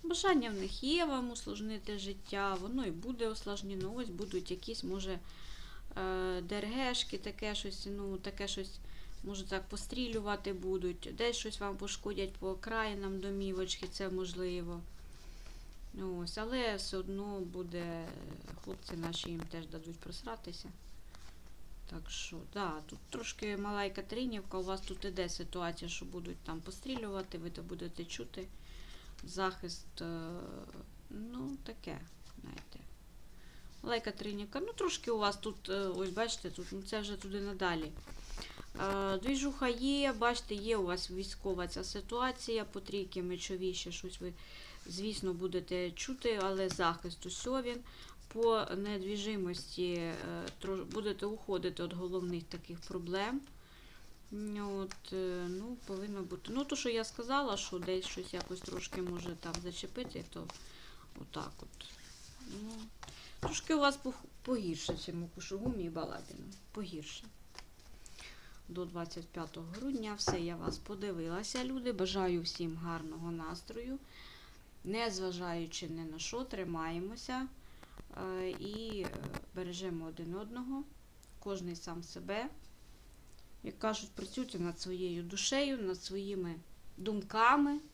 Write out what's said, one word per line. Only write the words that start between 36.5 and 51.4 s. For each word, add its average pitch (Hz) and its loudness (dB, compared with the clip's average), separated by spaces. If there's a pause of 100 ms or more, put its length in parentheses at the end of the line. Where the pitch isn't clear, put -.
ну, 190 -2
це 214 0
вже 202 0
туди 196 -2
надалі. 180 4 (880)
Е, 196 4
двіжуха 269 4
є, 269 6
бачите, 233 4
є 214 4
у 196 6
вас 175 2
військова 185 0
ця 180 -2
ситуація, 233 2
по 208 -4
трійки 185 0
мечові 180 0
ще 175 -2
щось - -6
ви, 180 -4 (540)
звісно, 190 0
будете 180 2
чути, 233 2
але 190 4
захист 170 2
усьо 247 2
він. 240 0 (480)
По 226 8 (120)
недвіжимості, 196 2
е, 165 2 (460)
трош-, 190 2
будете 202 2
уходити 185 2